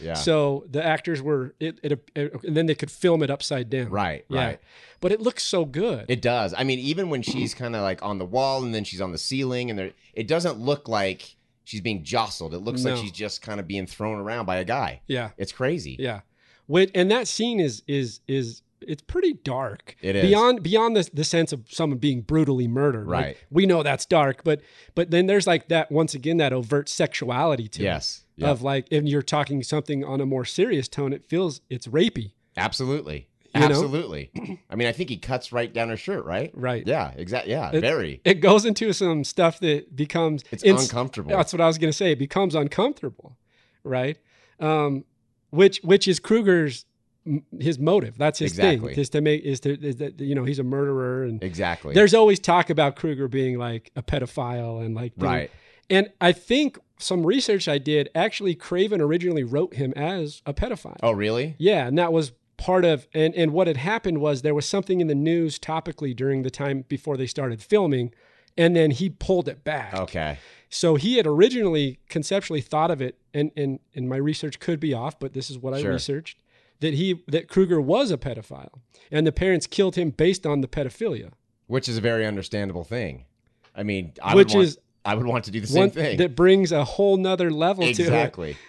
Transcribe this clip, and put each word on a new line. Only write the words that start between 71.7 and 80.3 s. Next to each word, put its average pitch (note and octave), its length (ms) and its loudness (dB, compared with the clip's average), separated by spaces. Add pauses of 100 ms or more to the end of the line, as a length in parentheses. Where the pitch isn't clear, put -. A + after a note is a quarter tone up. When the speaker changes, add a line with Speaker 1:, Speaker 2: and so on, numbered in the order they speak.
Speaker 2:
conceptually E3 520 -4
thought D#3+ 320 0
of C#3 100 -4
it, B2+ 160 -8 (160)
and, D3 220 0
and, C#3 240 -2 (140)
and B2+ 140 -6
my B2+ 80 -4
research D3 440 -4
could E3+ 180 -2
be D3 160 -2
off, A#2+ 240 -6
but C3+ 140 -10
this C3 180 -8
is C3 80 -14
what B2+ 160 -6
I C#3+ 80 -4
Speaker 1:
Sure. G2 100 0
Speaker 2:
researched, C3+ 460 -6 (400)
that D3+ 160 -2
he, F3 320 0
that D#3+ 220 -2
Kruger F3+ 320 4
was F#3+ 320 2
a D3+ 40 -2
pedophile, G#2+ 640 -10 (320)
and D#3 160 2
the D#3 60 2
parents F3+ 340 2
killed F#3+ 300 0
him F3 140 0
based F3 360 2